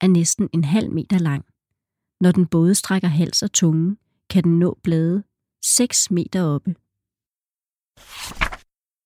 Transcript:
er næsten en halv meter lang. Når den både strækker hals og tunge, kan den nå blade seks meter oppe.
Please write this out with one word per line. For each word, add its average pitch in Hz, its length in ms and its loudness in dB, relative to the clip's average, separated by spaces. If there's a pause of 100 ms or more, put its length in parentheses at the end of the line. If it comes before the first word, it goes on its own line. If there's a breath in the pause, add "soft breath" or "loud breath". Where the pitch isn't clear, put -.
er 185 60 2
næsten 175 460 2
en 165 100 0
halv 180 280 -2
meter 180 280 -2
lang. 147 260 -2 (760)
Når 180 80 6
den 180 160 2
både 175 280 2
strækker 190 320 -2
hals 165 360 0
og 202 100 -4
tunge, 165 440 2 (320)
kan 180 140 2
den 170 160 2
nå 175 240 0
blade 170 400 0 (540)
seks - 340 -2
meter 180 320 -2 (120)
oppe. 170 160 -6 (2250)